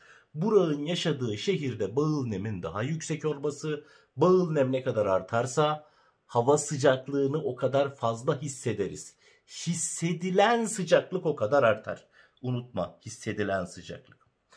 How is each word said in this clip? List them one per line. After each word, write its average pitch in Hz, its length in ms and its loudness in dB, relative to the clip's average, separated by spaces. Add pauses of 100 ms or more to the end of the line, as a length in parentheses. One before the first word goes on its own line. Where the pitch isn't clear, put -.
(340)
Burak'ın 165 480 2
yaşadığı 135 560 -2
şehirde 120 580 -2
bağıl 147 300 0
nemin 98 360 -4
daha 85 200 -4
yüksek 156 420 -6
olması, 147 600 -4 (320)
bağıl 175 340 6
nem 135 220 2
ne 127 100 0
kadar 107 240 0
artarsa 123 800 0 (400)
hava 131 320 4
sıcaklığını 139 800 0
o 127 180 -4
kadar 139 400 0
fazla 123 460 -2
hissederiz. 101 720 -6 (300)
Hissedilen 185 1200 0
sıcaklık 180 640 0
o 147 100 0
kadar 120 260 2
artar. 104 460 0 (340)
Unutma, 127 640 -4
hissedilen 98 580 -4
sıcaklık. - 640 -16 (300)